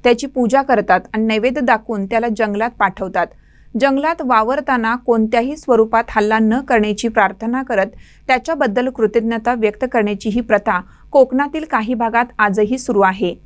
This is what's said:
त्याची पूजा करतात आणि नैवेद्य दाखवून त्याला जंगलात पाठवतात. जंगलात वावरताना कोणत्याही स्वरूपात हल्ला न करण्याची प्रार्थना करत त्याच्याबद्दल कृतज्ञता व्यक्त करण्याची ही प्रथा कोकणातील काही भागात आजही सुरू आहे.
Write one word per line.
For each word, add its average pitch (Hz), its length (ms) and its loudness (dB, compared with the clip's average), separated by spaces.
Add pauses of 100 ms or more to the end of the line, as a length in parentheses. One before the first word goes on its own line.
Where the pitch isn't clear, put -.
त्याची 240 240 -8
पूजा 254 340 -2
करतात 208 380 0 (140)
आणि 220 120 -2
नैवेद्य 226 360 -2
दाखवून 220 440 -2
त्याला 233 220 -2 (100)
जंगलात 220 420 -2
पाठवतात. 185 480 -2 (480)
जंगलात 277 460 0
वावरताना 247 720 0
कोणत्याही 240 640 0
स्वरूपात 226 520 2
हल्ला 220 300 2
न 220 200 2
करण्याची 214 480 0
प्रार्थना 226 560 0
करत 208 320 -2 (320)
त्याच्याबद्दल 254 600 0
कृतज्ञता 226 640 0
व्यक्त 220 380 -2
करण्याची 208 380 -2
ही 226 120 -2
प्रथा 202 380 0 (320)
कोकणातील 277 540 2
काही 233 280 -2
भागात 233 320 0 (120)
आजही 208 400 2
सुरू 202 240 0
आहे. 185 320 2 (120)